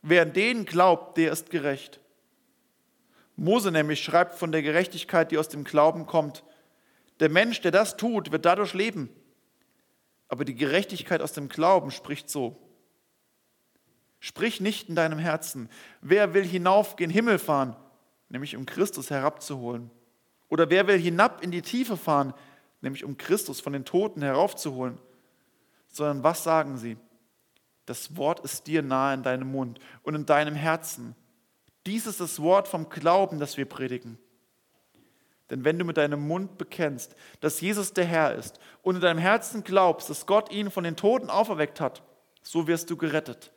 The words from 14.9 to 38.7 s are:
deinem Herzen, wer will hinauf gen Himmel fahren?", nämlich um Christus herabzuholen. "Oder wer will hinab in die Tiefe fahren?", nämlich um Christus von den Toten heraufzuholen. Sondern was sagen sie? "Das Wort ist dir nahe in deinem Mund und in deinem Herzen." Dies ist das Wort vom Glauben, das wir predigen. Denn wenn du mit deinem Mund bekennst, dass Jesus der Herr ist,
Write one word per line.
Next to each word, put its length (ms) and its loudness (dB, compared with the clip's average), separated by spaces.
deinem 240 2
Herzen, 500 -4
wer 340 4
will 100 4
hinauf 520 2
gen 140 -2
Himmel 280 4
fahren?", 380 0
nämlich 280 -10
um 100 -10
Christus 420 -2
herabzuholen. 800 -4
"Oder 200 4
wer 200 6
will 100 6
hinab 460 2
in 80 -6
die 100 -6
Tiefe 340 -4
fahren?", 380 0
nämlich 240 -8
um 120 -10
Christus 440 -2
von 120 -8
den 120 -6
Toten 380 -2
heraufzuholen. 760 -2
Sondern 380 -4
was 180 0
sagen 340 0
sie? 200 -10
"Das 320 -12
Wort 240 -2
ist 280 -12
dir 120 2
nahe 320 0
in 120 -6
deinem 260 -2
Mund 300 -6
und 100 -4
in 100 -4
deinem 300 4
Herzen." 640 -4
Dies 220 -6
ist 140 -10
das 200 -6
Wort 280 4
vom 200 -6
Glauben, 520 2
das 160 -6
wir 80 -4
predigen. 560 -10
Denn 140 -6
wenn 160 0
du 40 -2
mit 120 -4
deinem 320 0
Mund 300 -6
bekennst, 580 -6
dass 200 -2
Jesus 320 -2
der 120 0
Herr 320 2
ist, 240 -14